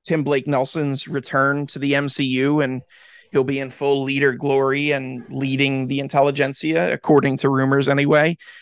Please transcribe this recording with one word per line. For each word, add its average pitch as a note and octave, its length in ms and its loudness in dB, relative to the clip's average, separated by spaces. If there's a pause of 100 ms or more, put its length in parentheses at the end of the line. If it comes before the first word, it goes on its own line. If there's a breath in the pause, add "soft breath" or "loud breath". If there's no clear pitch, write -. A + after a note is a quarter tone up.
Tim D#3 200 -2
Blake C#3 240 -2
Nelson's C#3 580 -2
return C#3 640 -2
to - 100 -12
the C#3 160 0
M C#3+ 140 0
C C#3+ 160 -2
U, C3+ 360 0
and C3 220 -4 (480 soft breath)
he'll C3+ 140 2
be C3+ 160 -2
in C3+ 100 -8
full C#3 320 0
leader C#3 300 2
glory C#3 580 0
and C3 380 -4
leading C3+ 580 -2
the C#3 140 -2
intelligentsia, C#3+ 920 0
according C#3+ 460 2
to C#3 100 0
rumors C3+ 400 2
anyway. D3 480 2 (260 loud breath)